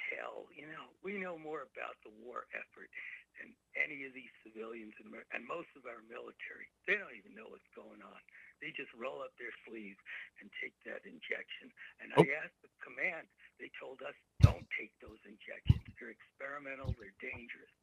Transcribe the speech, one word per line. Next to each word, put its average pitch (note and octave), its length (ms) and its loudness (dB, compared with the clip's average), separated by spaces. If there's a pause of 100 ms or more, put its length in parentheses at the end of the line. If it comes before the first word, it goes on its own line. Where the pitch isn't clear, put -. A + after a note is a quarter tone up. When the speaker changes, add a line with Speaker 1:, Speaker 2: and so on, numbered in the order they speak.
(100)
Speaker 1:
hell, - 440 -2
you D3 120 -12
know. D#3 360 -10
We G3 160 0
know F3+ 200 0
more D#3 240 -2
about A#2+ 400 -6
the A2+ 80 -12 (120)
war A#2+ 320 -4
effort - 360 -8 (480)
than - 160 -12 (200)
any C#3+ 280 2
of C3 120 -6
these B2+ 160 -10 (120)
civilians A2 560 -6
in G#2+ 120 -14
Amer-, A2+ 200 -10
and A#2 160 0
most D#3+ 280 -4
of B2+ 120 -12
our A#2 200 -8
military. - 640 -8 (160)
They F3+ 80 8
don't F3+ 200 0
even G2 200 -14
know G#2+ 160 -12
what's - 240 -14
going G#2+ 280 -12
on. G2 180 -14 (400)
They D3+ 100 -2
just C#3+ 240 -4
roll C3+ 280 -2
up C3 160 -6
their A#2 160 -4 (120)
sleeves G#2 320 -8 (420)
and G2+ 100 -16 (120)
take - 120 -4 (120)
that - 200 -4
injection. - 640 -4 (300)
And - 160 -10
Speaker 2:
Oh. - 60 12
Speaker 1:
I C#3+ 200 6
asked - 200 -10
the - 60 -20 (140)
command. C#3 460 0 (300)
They C3 200 -8
told C3 240 -8
us, C#3+ 120 -6 (260)
"Don't - 260 12 (120)
take A2+ 200 -6
those A2 260 -12
injections. - 580 4 (160)
They're A#2 120 -8
experimental. C3+ 880 -6
They're G2+ 220 -12
dangerous." B2 500 -8 (120)